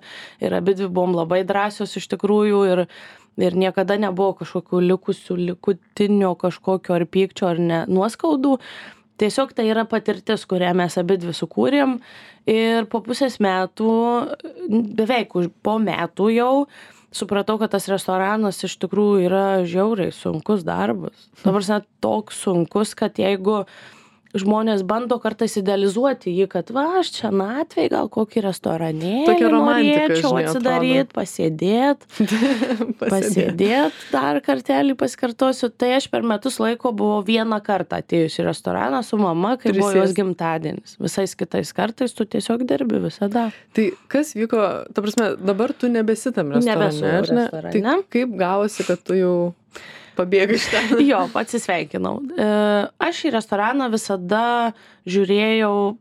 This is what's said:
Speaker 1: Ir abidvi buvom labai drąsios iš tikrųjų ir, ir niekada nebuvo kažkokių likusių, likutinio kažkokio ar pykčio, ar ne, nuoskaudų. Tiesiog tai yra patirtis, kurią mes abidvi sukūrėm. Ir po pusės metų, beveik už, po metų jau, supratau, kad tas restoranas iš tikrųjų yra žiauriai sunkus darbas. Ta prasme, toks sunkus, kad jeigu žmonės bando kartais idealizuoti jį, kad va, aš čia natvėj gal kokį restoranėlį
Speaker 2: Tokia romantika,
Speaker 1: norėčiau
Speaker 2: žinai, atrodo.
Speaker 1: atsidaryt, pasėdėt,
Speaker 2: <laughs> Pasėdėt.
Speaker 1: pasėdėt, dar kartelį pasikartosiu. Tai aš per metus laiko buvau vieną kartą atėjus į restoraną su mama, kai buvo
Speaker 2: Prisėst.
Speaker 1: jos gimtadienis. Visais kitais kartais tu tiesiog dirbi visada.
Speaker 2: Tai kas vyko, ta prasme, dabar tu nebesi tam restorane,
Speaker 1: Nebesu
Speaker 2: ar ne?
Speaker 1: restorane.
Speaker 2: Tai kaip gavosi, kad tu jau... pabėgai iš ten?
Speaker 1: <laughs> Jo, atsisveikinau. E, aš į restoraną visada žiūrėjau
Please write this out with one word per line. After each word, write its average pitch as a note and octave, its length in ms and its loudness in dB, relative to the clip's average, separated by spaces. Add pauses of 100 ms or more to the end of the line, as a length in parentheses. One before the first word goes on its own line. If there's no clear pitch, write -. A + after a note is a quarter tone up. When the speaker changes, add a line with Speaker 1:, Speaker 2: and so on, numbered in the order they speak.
(380)
Speaker 1:
Ir F#3 180 -2
abidvi F#3+ 320 0
buvom F3+ 260 0
labai E3+ 300 0
drąsios G3+ 540 -4
iš F3+ 100 -10
tikrųjų G#3 540 2 (100)
ir, F3+ 140 2 (520)
ir F3+ 140 2
niekada F#3 480 2
nebuvo F#3+ 400 0
kažkokių F3+ 420 -4
likusių, F#3 560 0
likutinio F#3+ 1000 0
kažkokio F#3 580 -2
ar E3+ 100 0
pykčio, F#3+ 440 0
ar E3+ 100 0
ne, E3 260 0
nuoskaudų. C4 680 2 (640)
Tiesiog A#3+ 340 0
tai A#3 160 -2
yra A3 160 2
patirtis, G#3+ 640 -2
kurią F3+ 260 0
mes F3 220 0
abidvi F3 400 0
sukūrėm. B3+ 640 0 (480)
Ir A3+ 420 2
po A3+ 160 -4
pusės B3 360 -2
metų, F#3+ 520 0 (1000)
beveik A3 420 0
už, F3 140 0 (100)
po G#3 180 0
metų F3+ 540 0
jau, A#3+ 220 2 (540)
supratau, G3+ 520 -2
kad G#3+ 140 0
tas F#3+ 160 -2
restoranas G3 720 0
iš F#3 160 -8
tikrųjų G3+ 460 2
yra F#3+ 180 2 (200)
žiauriai F3+ 500 0
sunkus F3 500 -2
darbas. F3 640 -4 (120)
Ta G3 120 0
prasme, G3+ 300 0 (160)
toks - 420 -4
sunkus, F#3+ 560 0
kad G#3 240 -4
jeigu G3 460 0 (680)
žmonės G#3+ 520 0
bando A#3 320 -2
kartais A3 400 -4
idealizuoti G3 720 0
jį, F#3 160 0
kad F3+ 240 -4
va, C4 140 -2 (120)
aš E4+ 140 2
čia A3 240 -6
natvėj B3 560 -2
gal - 180 0
kokį G#3+ 380 -2
restoranėlį E3+ 800 -2
Speaker 2:
Tokia F4 240 4
romantika, D4 540 4
Speaker 1:
norėčiau D#4 180 2
Speaker 2:
žinai, C4 220 2
atrodo. - 80 0
Speaker 1:
atsidaryt, C4 580 0
pasėdėt, G3 960 0
Speaker 2:
<laughs> - 60 -20
Pasėdėt. A#3 840 0
Speaker 1:
pasėdėt, G3 1000 0 (100)
dar C#4+ 320 0
kartelį C4+ 560 0
pasikartosiu. B3+ 800 0
Tai B3 200 0
aš C4+ 140 2
per A#3+ 140 -2
metus A#3 400 -2
laiko A#3 320 0
buvau G#3 320 0
vieną A3 320 0
kartą F#3+ 460 -2
atėjus D#3+ 340 0
į E3+ 80 -2
restoraną A3 560 -2
su A3 160 -4
mama, F#3+ 400 0
kai A3 160 0
buvo G3 160 2
Speaker 2:
Prisėst. F#3+ 140 4
Speaker 1:
jos F#3+ 180 0
gimtadienis. E3 800 -4
Visais F#3 340 -4
kitais F#3+ 400 -4
kartais A3+ 400 -4
tu - 160 -4
tiesiog A#3 400 -2
dirbi A3+ 320 0
visada. G#3 460 -2 (260)
Speaker 2:
Tai G#3+ 160 2 (160)
kas D4 320 -2
vyko, A3+ 240 0 (320)
ta G#3 80 -2
prasme, G#3 360 0
dabar G3+ 360 0
tu B3 160 -2
nebesi A3+ 420 0
tam D3+ 220 -2
restorane, A3 320 2
Speaker 1:
Nebesu D3+ 160 -2
Speaker 2:
ar F3 320 0
ne? A#3+ 140 2
Speaker 1:
restorane. E3+ 340 -4
Speaker 2:
Tai D#4 300 2
kaip A#3+ 260 0
gavosi, F#3+ 480 0
kad F3 160 -2
tu F#3 160 -2
jau... F3+ 160 4 (800)
pabėgai G3 460 2
iš - 100 -4
ten? A3 220 -2 (100)
Speaker 1:
<laughs> C#4+ 80 6
Jo, G#3+ 220 4
atsisveikinau. F3+ 880 -4 (160)
E, A3 140 0 (480)
aš - 260 -2
į D#4+ 100 0
restoraną A3+ 560 -2
visada A3 840 0 (300)
žiūrėjau G3+ 680 2 (300)